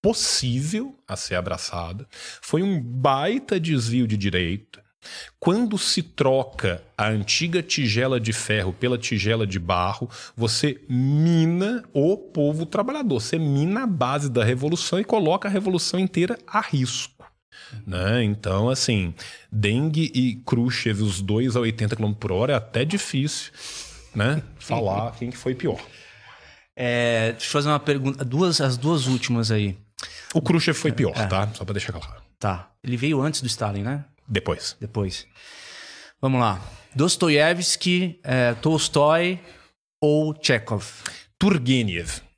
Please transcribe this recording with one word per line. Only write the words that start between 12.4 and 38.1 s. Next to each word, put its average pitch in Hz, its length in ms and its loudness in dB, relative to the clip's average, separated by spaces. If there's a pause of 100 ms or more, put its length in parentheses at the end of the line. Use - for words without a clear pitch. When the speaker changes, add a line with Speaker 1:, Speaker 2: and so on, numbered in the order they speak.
Speaker 1:
trabalhador, 233 520 0
você 160 200 -2
mina 160 460 2
a - 20 0
base 143 420 0
da 117 140 2
revolução 147 560 0
e 220 40 0
coloca 196 440 2
a 196 40 -2
revolução 190 480 0
inteira 185 380 0 (100)
a 214 140 2
risco. - 640 -4 (640)
Né? 95 380 0
Então, 104 440 0
assim, 104 420 0 (400)
Deng 110 460 2
e 127 480 0
Khrushchev, 117 560 0
os 98 180 0
dois 107 360 0
a 123 60 2
oitenta 113 340 0
quilômetros 104 260 -2
por 101 100 -4
hora, 120 220 2
é - 20 2
até 117 300 -2
difícil, 151 680 -4 (640)
né, 131 280 2 (160)
falar 110 560 -2
quem 120 160 -8
que - 60 -14
foi 127 180 -2
pior. - 240 -4 (960)
Speaker 2:
É, 120 560 2
deixa - 160 -8
eu - 40 -6
fazer 147 180 2
uma 147 100 2
pergunta, 139 440 0
duas, 156 380 2
as 127 160 2
duas 139 300 0
últimas 120 420 0
aí. 104 260 0 (580)
Speaker 1:
O 165 80 2
Khrushchev 165 360 2
foi 151 140 0
pior, 107 240 0
Speaker 2:
É. 110 120 0
Speaker 1:
tá? 98 260 2
Só - 100 -10
pra 95 100 -8
deixar 98 200 -6
claro. - 280 -12 (160)
Speaker 2:
Tá. 92 320 -4 (140)
Ele 123 140 -4
veio 139 240 0
antes 151 180 -2
do 127 80 -4
Stalin, 101 360 -4
né? 143 200 -4 (240)
Speaker 1:
Depois. - 540 -2
Speaker 2:
Depois. 110 440 -6 (960)
Vamos 131 200 2
lá. 98 180 2 (340)
Dostoiévski, 175 1300 2